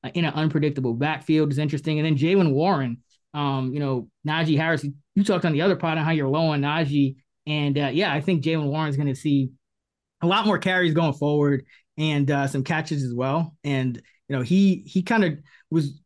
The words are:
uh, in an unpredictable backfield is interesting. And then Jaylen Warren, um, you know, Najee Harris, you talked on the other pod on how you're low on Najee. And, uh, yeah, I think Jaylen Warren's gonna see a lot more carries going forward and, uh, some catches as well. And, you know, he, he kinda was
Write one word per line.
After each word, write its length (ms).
uh, 100
in 120
an 80
unpredictable 600
backfield 580
is 60
interesting. 420
And 60
then 120
Jaylen 340
Warren, 460
um, 400
you 60
know, 300
Najee 300
Harris, 280
you 80
talked 220
on 80
the 80
other 160
pod 200
on 60
how 80
you're 160
low 200
on 140
Najee. 540
And, 320
uh, 160
yeah, 200
I 60
think 240
Jaylen 240
Warren's 300
gonna 180
see 360
a 20
lot 220
more 100
carries 380
going 180
forward 500
and, 360
uh, 160
some 160
catches 400
as 100
well. 500
And, 380
you 80
know, 60
he, 460
he 160
kinda 340
was 360